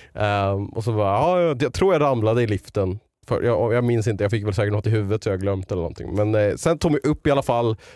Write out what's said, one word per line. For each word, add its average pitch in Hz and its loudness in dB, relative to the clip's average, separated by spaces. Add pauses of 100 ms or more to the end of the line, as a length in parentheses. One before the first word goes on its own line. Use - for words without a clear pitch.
(140)
Ehm, 101 0
och - -8
så 117 -2
bara, 104 2
ja, 175 2
jag, 147 0
jag 131 -2
tror 190 4
jag 151 4
ramlade 120 2
i 113 -2
liften. 98 -4 (280)
För, - -2
jag, 113 0
jag 123 0
minns 120 0
inte, 104 -2
jag 98 0
fick 104 -2
väl 104 -2
säkert 104 0
något 104 -2
i - 0
huvudet 107 0
så 110 -2
jag 98 0
har 92 -2
glömt 98 -4
eller 92 -2
någonting. - -8
Men, 107 2
eh, 104 2
sen 165 0
tog 170 0
jag 147 0
upp 147 -2
i 143 4
alla 139 2
fall 120 0 (200)